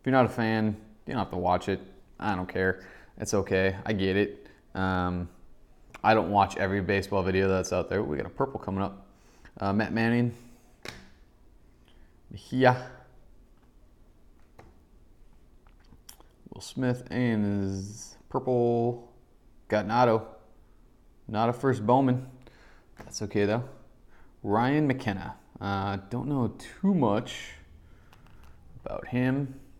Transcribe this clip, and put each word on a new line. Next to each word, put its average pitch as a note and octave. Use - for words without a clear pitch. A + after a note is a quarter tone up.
If C3+
you're C3
not A#2
a -
fan, A2
you -
don't B2
have G2
to F#2
watch F2+
it. F#2+
I G2+
don't F#2
care. F#2+
It's -
okay. F#2+
I -
get F#2+
it. -
Um, F2+
I A2
don't F#2+
watch G2
every G2
baseball F#2+
video F#2+
that's F#2
out F#2
there. G2
We D2
got -
a -
purple -
coming G2
up. -
Uh, G2
Matt G#2
Manning. A#2
Mejia. B2+
Will -
Smith B2
and G#2
his G2
purple. A#2+
Got G#2+
an G2+
auto. A2+
Not A2
a A#2+
first A#2+
Bowman. B2+
That's -
okay, G2+
though. A2
Ryan B2+
McKenna. G2
Uh, G2
don't B2
know C3
too -
much A#2+
about -
him. C3